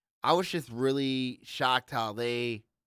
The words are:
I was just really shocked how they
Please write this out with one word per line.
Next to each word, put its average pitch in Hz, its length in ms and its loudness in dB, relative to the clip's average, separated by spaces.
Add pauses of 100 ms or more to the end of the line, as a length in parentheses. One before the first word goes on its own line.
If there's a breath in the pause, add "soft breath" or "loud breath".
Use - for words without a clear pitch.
(240)
I 139 100 6
was 180 160 2
just 165 200 -4
really 131 760 0
shocked 127 480 0
how 113 200 -2
they 120 520 -2 (240)